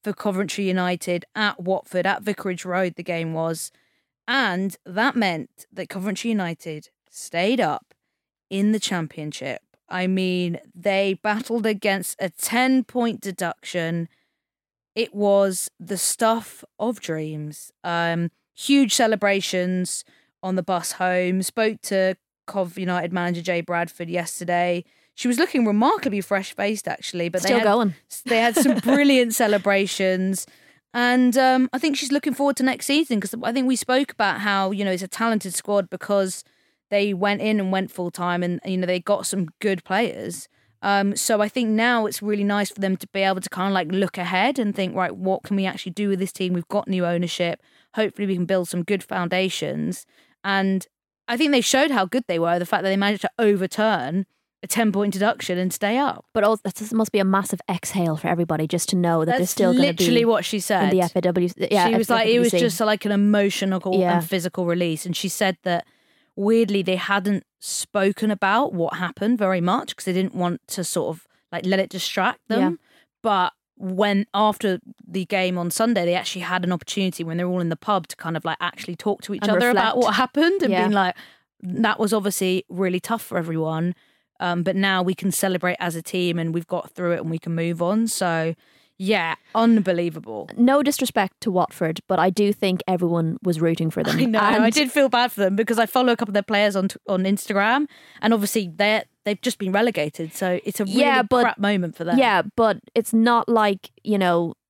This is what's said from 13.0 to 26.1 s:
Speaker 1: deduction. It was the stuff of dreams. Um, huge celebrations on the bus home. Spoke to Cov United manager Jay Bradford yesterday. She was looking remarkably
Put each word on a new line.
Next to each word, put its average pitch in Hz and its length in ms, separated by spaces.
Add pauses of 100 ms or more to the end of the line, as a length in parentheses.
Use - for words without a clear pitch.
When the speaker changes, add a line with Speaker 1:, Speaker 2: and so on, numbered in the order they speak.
Speaker 1:
deduction. 170 880 (840)
It 220 180
was 196 560 (100)
the 180 200
stuff - 640 (160)
of 220 200
dreams. 156 720 (120)
Um, 170 480 (240)
huge 277 400
celebrations 190 1080 (380)
on 185 140
the 180 80
bus 175 300
home. 180 500
Spoke 220 400
to 190 320 (320)
Cov 190 320
United 180 340
manager 175 300
Jay 175 180
Bradford 170 480
yesterday. 175 720 (300)
She - 140
was 240 100
looking 262 280
remarkably 214 560